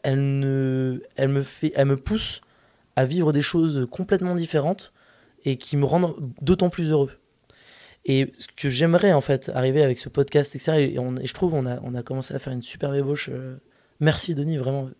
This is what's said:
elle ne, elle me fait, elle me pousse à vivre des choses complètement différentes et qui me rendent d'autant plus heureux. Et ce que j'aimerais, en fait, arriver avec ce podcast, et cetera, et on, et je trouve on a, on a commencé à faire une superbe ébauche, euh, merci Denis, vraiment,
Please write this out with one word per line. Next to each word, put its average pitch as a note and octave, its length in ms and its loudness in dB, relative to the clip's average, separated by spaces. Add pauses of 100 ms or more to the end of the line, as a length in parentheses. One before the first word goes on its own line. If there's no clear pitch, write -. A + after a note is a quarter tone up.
elle C#3 380 2
ne, C3 640 0 (120)
elle C3+ 140 0
me C#3 140 2
fait, D3+ 340 -4
elle C#3 100 4
me C#3 100 2
pousse - 440 -4 (560)
à C3 80 4
vivre D3+ 280 2
des D3 100 2
choses D3+ 460 0
complètement F#3 460 -2
différentes E3 580 -2 (520)
et C3+ 120 0
qui - 200 -6
me C#3 80 2
rendent D#3+ 320 0 (260)
d'autant F3+ 260 4
plus E3 220 -2
heureux. C#3 220 2 (920)
Et C3+ 340 2
ce - 180 -8
que C#3+ 120 -4
j'aimerais, E3 440 4
en D3 80 6
fait, C3+ 340 -2
arriver C3 300 4
avec B2+ 160 2
ce - 80 -10
podcast, C#3+ 480 0
et - 20 -10
cetera, D#3 220 2
et C3+ 180 2
on, B2+ 180 -4
et B2+ 120 -6
je - 60 -8
trouve E3+ 200 0
on C3+ 100 0
a, B2 180 -4
on B2 120 -8
a B2 80 -6
commencé C3 320 -8
à C3+ 60 -4
faire C3 120 -8
une B2 100 -6
superbe C#3+ 340 -4
ébauche, C#3 360 -2
euh, C3 240 -10 (440)
merci D#3 340 2
Denis, D3 220 -2
vraiment, C3+ 440 -2